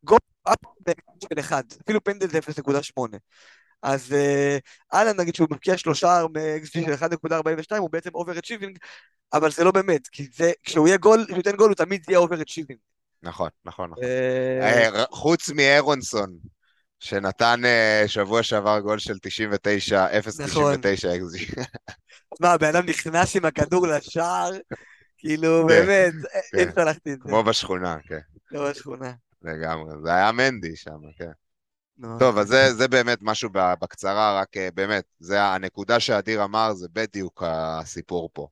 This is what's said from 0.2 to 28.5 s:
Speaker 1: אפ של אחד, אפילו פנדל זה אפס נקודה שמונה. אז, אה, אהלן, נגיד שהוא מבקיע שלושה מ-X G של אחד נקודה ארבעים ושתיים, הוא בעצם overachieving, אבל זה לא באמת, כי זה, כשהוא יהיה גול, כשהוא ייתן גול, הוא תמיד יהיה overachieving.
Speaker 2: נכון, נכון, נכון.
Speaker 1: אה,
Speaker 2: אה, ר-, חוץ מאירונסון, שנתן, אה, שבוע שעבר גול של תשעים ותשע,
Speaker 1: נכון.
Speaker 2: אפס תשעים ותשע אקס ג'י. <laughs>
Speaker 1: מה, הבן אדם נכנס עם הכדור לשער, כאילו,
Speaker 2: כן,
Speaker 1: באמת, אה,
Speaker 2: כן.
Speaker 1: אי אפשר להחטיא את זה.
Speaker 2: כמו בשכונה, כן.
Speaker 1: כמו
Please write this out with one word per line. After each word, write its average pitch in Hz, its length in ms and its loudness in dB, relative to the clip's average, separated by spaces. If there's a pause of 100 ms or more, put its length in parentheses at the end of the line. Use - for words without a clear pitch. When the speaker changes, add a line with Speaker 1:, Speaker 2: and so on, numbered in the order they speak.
Speaker 1:
אפ 208 140 0 (720)
של 151 100 -4
אחד, 139 240 -2 (200)
אפילו 214 200 0
פנדל 202 260 -4
זה 160 80 -2
אפס 151 220 -6
נקודה 139 240 -2
שמונה. 113 340 -8 (640)
אז, 135 320 -2
אה, 143 440 2 (360)
אהלן, 208 260 2
נגיד 170 160 -2
שהוא 160 160 2
מבקיע 180 260 0
שלושה 175 460 2 (100)
מ-X 156 320 -6
G 165 200 -6
של 151 80 -2
אחד 165 200 -4
נקודה 160 220 -4
ארבעים 156 240 -2
ושתיים, 208 220 -6
הוא 170 80 -4
בעצם 170 200 -8
overachieving, 175 680 -10 (560)
אבל 151 180 2
זה 165 120 0
לא 185 80 6
באמת, 190 360 0
כי 143 280 -14
זה, 170 160 2 (120)
כשהוא 156 240 4
יהיה 190 100 6
גול, 220 280 6
כשהוא 180 120 -6
ייתן 202 180 0
גול, 214 140 6
הוא 196 60 2
תמיד 175 340 -2
יהיה 185 100 6
overachieving. 156 580 -2 (460)
Speaker 2:
נכון, 85 260 -6 (160)
נכון, 87 240 -12
נכון. 85 140 -12
Speaker 1:
אה, 127 580 -2
Speaker 2:
אה, 113 280 4
ר-, 107 220 0
חוץ - 380 -2
מאירונסון, 135 880 2 (600)
שנתן, 117 680 0
אה, 110 420 4
שבוע 107 360 0
שעבר 107 360 0
גול 104 200 -2
של 101 220 -8
תשעים 107 320 -6
ותשע, 101 520 2
Speaker 1:
נכון. 104 120 0
Speaker 2:
אפס 107 240 -4
תשעים 147 320 0
ותשע 98 420 -2
אקס 87 180 -8
ג'י. 92 120 -10 (500)
<laughs> - 460 -16
Speaker 1:
מה, 175 100 4
הבן 156 240 2
אדם 180 100 2
נכנס 165 500 -2
עם 180 100 0
הכדור 160 420 2
לשער, 175 640 -2 (680)
כאילו, 160 440 2
Speaker 2:
כן, 160 60 4
Speaker 1:
באמת, 175 460 6 (220)
אה, 190 60 -2 (100)
Speaker 2:
כן. 196 60 -2
Speaker 1:
אי 180 60 4
אפשר 175 200 2
להחטיא 156 300 -2
את 135 40 -8
זה. 127 120 -16
Speaker 2:
כמו 107 140 4
בשכונה, 90 540 -2 (100)
כן. 80 120 -10 (280)
Speaker 1:
כמו 147 120 -12 (100)